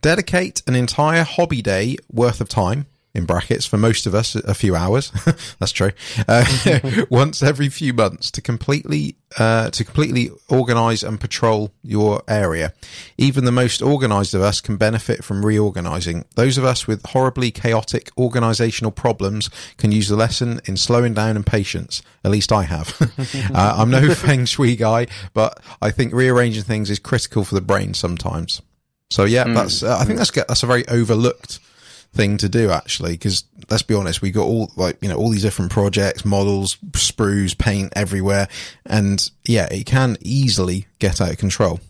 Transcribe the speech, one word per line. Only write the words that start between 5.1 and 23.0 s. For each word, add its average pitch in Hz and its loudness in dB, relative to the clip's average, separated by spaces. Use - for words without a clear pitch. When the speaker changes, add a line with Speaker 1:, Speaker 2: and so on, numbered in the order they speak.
Speaker 1:
<laughs> - -16
That's 95 -2
true. 101 0
Uh, 120 6
<laughs> - -10
once 139 2
every 143 2
few 135 -4
months 101 0
to - -8
completely, 143 -2
uh, 113 2
to - -4
completely 127 0
organize 117 2
and 107 -6
patrol 107 0
your 104 0
area. 82 0
Even 135 2
the 120 4
most 123 2
organized 123 2
of 95 2
us 101 2
can 104 -4
benefit 110 -2
from 101 -2
reorganizing. 87 -2
Those 127 2
of 131 0
us 127 0
with 107 -2
horribly 127 0
chaotic 113 -2
organizational 113 0
problems 104 -2
can 107 4
use 104 2
the 104 2
lesson 117 0
in 95 -4
slowing 120 2
down 107 0
and 104 -2
patience. - -4
At 95 0
least 104 2
I 104 2
have. 78 -6